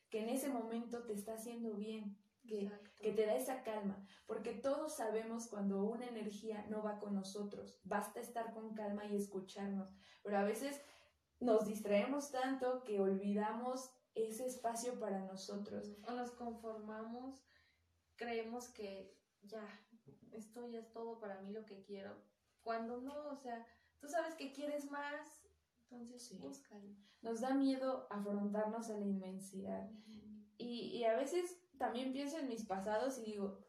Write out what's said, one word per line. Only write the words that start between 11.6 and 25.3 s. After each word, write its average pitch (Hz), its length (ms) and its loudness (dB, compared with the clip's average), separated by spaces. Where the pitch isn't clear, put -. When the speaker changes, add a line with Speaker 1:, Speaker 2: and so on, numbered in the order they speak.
Speaker 1:
distraemos 208 640 4
tanto 254 500 2
que 208 160 2
olvidamos 202 920 4
ese 220 300 0
espacio 233 520 0
para 196 280 0
nosotros. 208 680 -6
Speaker 2:
O 247 40 -2
nos 240 200 -2
conformamos, 226 1120 -6
creemos 233 540 -2
que 196 460 -8
ya, 208 240 -8
esto 240 380 -10
ya 226 100 -4
es 220 120 -14
todo 226 260 -6
para 196 220 -6
mí 196 120 -6
lo 220 120 -6
que 196 180 -14
quiero, 202 340 -10
cuando 233 380 0
no, 294 300 -4
o 269 60 -4
sea, 233 300 -6
tú 285 100 -12
sabes 320 260 2
que 277 180 -6
quieres 285 380 -2
más, 294 520 -6